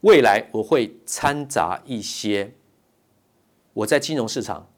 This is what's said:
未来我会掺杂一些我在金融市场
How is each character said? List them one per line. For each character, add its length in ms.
未 180
来 320
我 100
会 320
掺 420
杂 360
一 180
些 500
我 140
在 120
金 180
融 120
市 140
场 360